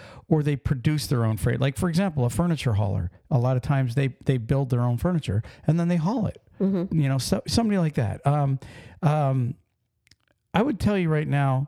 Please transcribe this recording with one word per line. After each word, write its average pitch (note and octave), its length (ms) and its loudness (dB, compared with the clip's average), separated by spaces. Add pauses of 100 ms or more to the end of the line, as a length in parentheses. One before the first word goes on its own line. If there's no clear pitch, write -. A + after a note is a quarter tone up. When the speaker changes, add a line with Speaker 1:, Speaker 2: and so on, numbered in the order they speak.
(280)
Speaker 1:
or D3+ 160 2
they D3 100 0
produce C#3 540 -2
their A#2+ 160 0
own A2 120 0
freight. B2 220 0
Like, C3+ 180 0
for F#3 120 -2
example, E3 360 0
a A#2+ 60 2
furniture D#3 440 0
hauler. G2 360 -2 (220)
A C#3 60 4
lot B2+ 180 2
of B2 60 -2
times C3 340 0
they, C#3 180 0 (100)
they C3+ 120 2
build B2+ 340 -2
their B2 120 2
own B2 140 0
furniture D3 460 -2 (240)
and E3 140 2
then E3+ 80 0
they F3 80 2
haul G3 300 0
it. - 140 -8 (200)
Speaker 2:
Mm-hmm. F#3 400 0
Speaker 1:
You C#3 80 2
know, C3+ 100 0
so, - 300 -2
somebody G#3 300 2
like D#3+ 160 0
that. G2+ 300 -2
Um, C#3+ 360 2 (420)
um, C3+ 540 0 (960)
I F#3 80 4
would B3 160 -2
tell G#3 180 2
you F3+ 120 2
right D#3 180 0
now, C#3 420 0